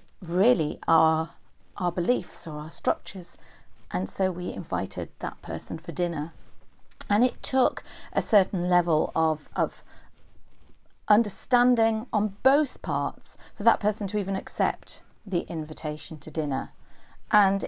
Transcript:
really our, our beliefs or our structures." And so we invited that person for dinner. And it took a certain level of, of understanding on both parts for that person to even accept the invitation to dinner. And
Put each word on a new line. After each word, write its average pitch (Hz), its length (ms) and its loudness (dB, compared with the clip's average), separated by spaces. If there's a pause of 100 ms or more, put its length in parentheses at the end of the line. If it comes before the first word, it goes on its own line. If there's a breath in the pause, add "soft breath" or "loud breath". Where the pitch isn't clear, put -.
(200)
really 175 580 4 (100)
our, 160 420 4 (460)
our 180 160 0
beliefs 190 540 -2
or 151 120 -6
our 156 120 -8
structures." - 680 -4 (520 soft breath)
And 185 180 -2
so 190 220 0
we 180 220 -4
invited 180 560 -4 (120)
that - 200 -6
person 160 380 -6
for 165 140 -8
dinner. 165 400 -2 (760)
And 220 160 4
it - 180 0
took - 400 0 (300 loud breath)
a - 80 2
certain 190 480 4
level 170 460 4
of, 160 420 0
of - 260 0 (1300 soft breath)
understanding 226 1040 4
on 202 300 0
both 277 400 4
parts - 560 -4 (160 loud breath)
for - 80 -8
that 220 180 6
person 208 280 0
to 208 100 -2
even 196 180 -2
accept - 640 -2 (240)
the 175 220 2
invitation 151 680 -6
to - 120 -10
dinner. 143 400 -2 (600 soft breath)
And 196 380 6